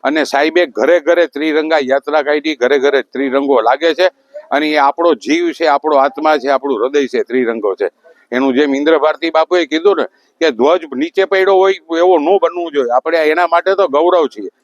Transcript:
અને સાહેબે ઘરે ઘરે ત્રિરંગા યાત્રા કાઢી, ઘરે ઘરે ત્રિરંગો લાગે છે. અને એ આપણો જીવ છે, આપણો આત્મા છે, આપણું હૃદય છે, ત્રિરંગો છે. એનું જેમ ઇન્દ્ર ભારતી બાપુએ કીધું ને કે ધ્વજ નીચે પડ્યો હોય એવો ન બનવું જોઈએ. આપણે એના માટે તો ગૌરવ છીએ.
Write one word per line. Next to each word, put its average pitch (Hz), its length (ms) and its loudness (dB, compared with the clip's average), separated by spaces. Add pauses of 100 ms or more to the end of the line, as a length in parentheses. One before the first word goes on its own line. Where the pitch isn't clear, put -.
અને 143 200 -2
સાહેબે 160 420 0
ઘરે 139 340 0
ઘરે 165 260 2
ત્રિરંગા 156 560 -2
યાત્રા 139 400 -2
કાઢી, 147 340 -2
ઘરે 127 220 0
ઘરે 135 240 2
ત્રિરંગો 135 580 -2
લાગે 139 340 0
છે. 180 160 0 (400)
અને 151 200 -2
એ 151 60 0
આપણો 147 380 2
જીવ 160 380 -2
છે, 165 140 -4
આપણો 147 300 0
આત્મા 147 420 0
છે, 127 100 -4
આપણું 135 300 0
હૃદય 135 300 -2
છે, 117 140 -2
ત્રિરંગો 113 520 -2
છે. 95 140 -4 (440)
એનું 131 220 0
જેમ 139 200 0
ઇન્દ્ર 147 240 2
ભારતી 156 320 -2
બાપુએ 160 360 0
કીધું 165 300 0
ને 139 100 -2 (340)
કે 160 100 2
ધ્વજ 143 320 0 (120)
નીચે 165 300 -2
પડ્યો 190 300 2
હોય 190 200 2 (240)
એવો 180 200 4
ન 147 100 0 (100)
બનવું 170 340 -2
જોઈએ. 131 180 -2
આપણે 160 280 0
એના 160 280 0
માટે 175 280 0
તો 190 140 0
ગૌરવ 160 400 2
છીએ. 101 220 -10 (140)